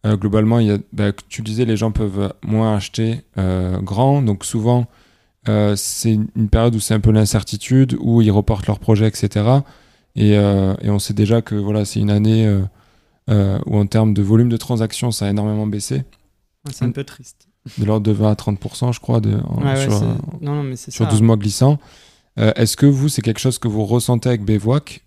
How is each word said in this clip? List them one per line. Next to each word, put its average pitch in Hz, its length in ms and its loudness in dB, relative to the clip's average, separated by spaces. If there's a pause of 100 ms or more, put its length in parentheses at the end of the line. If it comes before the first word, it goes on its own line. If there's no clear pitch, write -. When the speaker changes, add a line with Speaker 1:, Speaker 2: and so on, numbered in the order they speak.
Speaker 1:
euh, 107 120 2
globalement, 107 420 2
il 110 80 2
y 104 40 2
a, 104 80 0 (120)
bah, 101 200 -2 (180)
tu - 120 -12
le 110 40 -10
disais, 110 180 -2
les 110 140 0
gens 110 140 -2
peuvent 101 420 -4 (100)
moins 107 320 0
acheter, 110 460 -4 (160)
euh, 92 420 -2
grand. 123 440 0
Donc 101 200 -2
souvent, 120 440 0 (600)
euh, 104 300 2
c'est - 340 -4
une, 107 240 0
une 107 140 0
période 113 260 2
où 107 60 0
c'est 110 140 -2
un 107 40 0
peu 110 120 4
l'incertitude, 117 880 2
où 117 200 4
ils 107 100 4
reportent 101 360 0
leurs 104 120 -2
projets, 110 280 2
et 104 80 -2
cetera. 110 480 2 (540)
Et, 104 200 4
euh, 98 440 2
et - 80 -2
on 104 100 0
sait - 140 -6
déjà 107 280 2
que, 107 140 -8
voilà, 104 300 -2
c'est - 160 -6
une 101 80 0
année, 110 380 4
euh, 98 140 2 (680)
euh, 101 380 2
où 110 100 0
en 104 80 2
termes 110 300 2
de 104 80 2
volume 113 260 4
de 117 80 0
transactions, 113 540 -4
ça 107 160 -4
a - 20 -2
énormément 107 380 -2
baissé. 104 300 -6 (680)
Speaker 2:
Ouais, 139 80 -14
c'est - 100 -6
un 120 40 -2
Speaker 1:
Mm. 120 60 -4
Speaker 2:
peu 139 100 -8
triste. - 440 -20 (300)
Speaker 1:
De 107 80 -2
l'ordre 107 220 0
de 107 40 2
vingt 107 200 2
à 104 40 2
trente 101 240 -4
pour - 160 -10
cent, 123 160 -2
je - 80 -6
crois, 120 200 0
de, 104 160 0 (120)
en, - 140 -4
Speaker 2:
Ouais, 139 120 0
ouais, 135 100 0
Speaker 1:
sur, 113 100 0
Speaker 2:
c'est, 104 120 0
Speaker 1:
euh, - 20 0 (340)
Speaker 2:
non, 147 140 -4
non, 147 80 -4
mais 131 120 -6
c'est - 140 -16
Speaker 1:
sur 113 160 -2
Speaker 2:
ça. - 60 -2
Speaker 1:
douze 107 100 2
mois 113 160 4
glissants. 127 400 2 (600)
Euh, 110 160 4
est-ce 113 200 0
que 143 120 4
vous, 139 200 4
c'est - 140 -2
quelque 110 180 -2
chose 131 200 -2
que 117 80 -4
vous 107 180 -2
ressentez 120 440 0
avec 107 140 0
Bivouac 110 640 -2